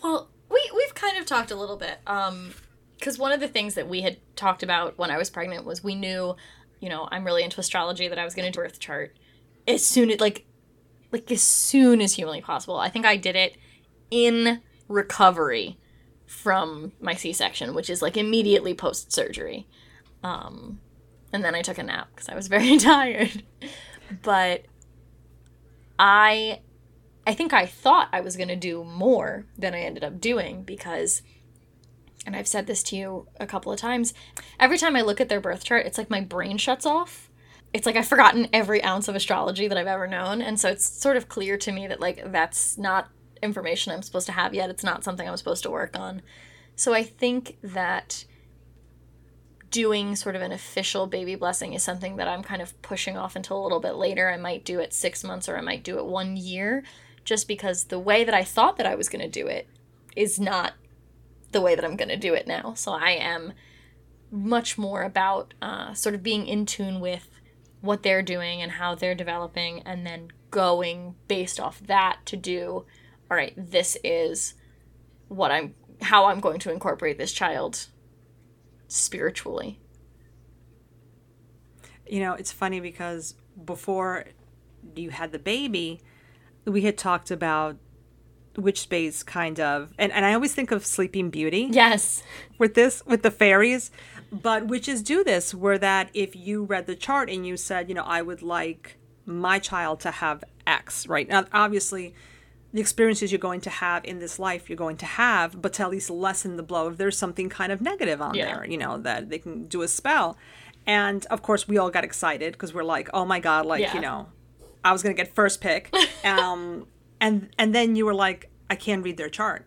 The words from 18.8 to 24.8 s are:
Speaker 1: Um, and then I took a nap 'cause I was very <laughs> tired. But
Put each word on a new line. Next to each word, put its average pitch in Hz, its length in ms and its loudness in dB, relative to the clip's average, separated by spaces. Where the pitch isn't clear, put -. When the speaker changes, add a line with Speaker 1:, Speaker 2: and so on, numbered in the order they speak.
Speaker 1:
Um, - 580 -10
and 202 100 -4
then 165 120 -2
I 170 80 -4
took 180 160 -6
a 175 40 -8
nap - 320 -8
'cause - 140 -16
I - 60 -12
was 190 140 -10
very 226 280 8
<laughs> - 20 8
tired. 233 640 4
But 185 440 2